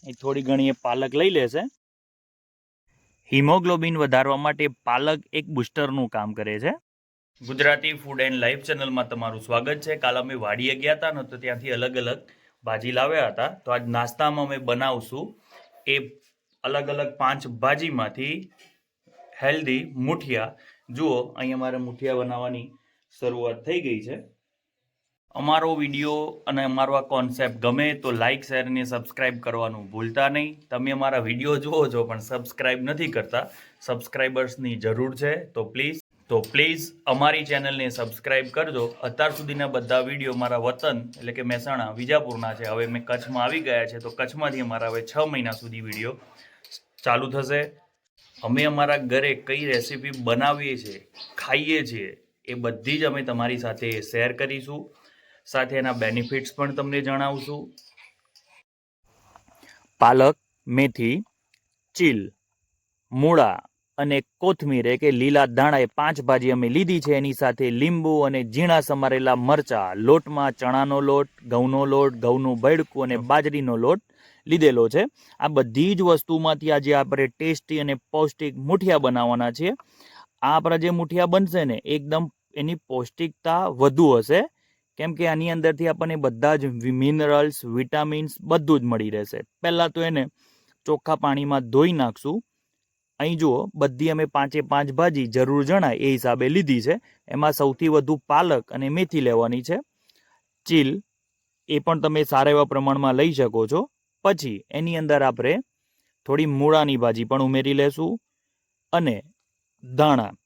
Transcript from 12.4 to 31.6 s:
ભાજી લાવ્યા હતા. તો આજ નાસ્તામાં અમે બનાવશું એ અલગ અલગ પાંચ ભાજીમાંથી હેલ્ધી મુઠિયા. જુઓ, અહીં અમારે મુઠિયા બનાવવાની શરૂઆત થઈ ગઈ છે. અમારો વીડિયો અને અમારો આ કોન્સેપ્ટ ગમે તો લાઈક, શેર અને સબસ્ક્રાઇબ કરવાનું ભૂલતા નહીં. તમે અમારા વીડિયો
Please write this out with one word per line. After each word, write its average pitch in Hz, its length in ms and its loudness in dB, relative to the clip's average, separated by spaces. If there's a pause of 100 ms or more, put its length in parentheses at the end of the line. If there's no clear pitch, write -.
ભાજી 113 340 -6
લાવ્યા 139 320 0
હતા. 120 180 -4 (140)
તો 123 120 -4
આજ 120 200 -4
નાસ્તામાં 147 540 -2
અમે 135 200 -6
બનાવશું 127 560 -2 (720)
એ - 20 0 (680)
અલગ 139 300 -4
અલગ 143 160 -4 (120)
પાંચ 131 260 -2 (160)
ભાજીમાંથી 135 680 -2 (1080)
હેલ્ધી 139 400 0 (280)
મુઠિયા. 113 440 -4 (440)
જુઓ, 143 200 0 (220)
અહીં 131 200 -6
અમારે 127 280 -6
મુઠિયા 127 340 -4
બનાવવાની 123 480 -6 (480)
શરૂઆત 120 500 -4
થઈ 175 200 -2
ગઈ 117 200 -4
છે. 135 100 -12 (1200)
અમારો 160 400 2
વીડિયો 147 400 -4 (260)
અને 135 240 -2
અમારો 135 300 0
આ 135 140 -10
કોન્સેપ્ટ 127 500 -2
ગમે 135 240 2 (160)
તો 131 40 -2 (120)
લાઈક, 135 300 0
શેર 127 200 -2
અને 127 120 -2 (100)
સબસ્ક્રાઇબ 120 520 -4
કરવાનું 113 460 -6
ભૂલતા 113 460 0
નહીં. 151 180 -6 (160)
તમે 131 280 -4
અમારા 135 280 0
વીડિયો 135 400 -2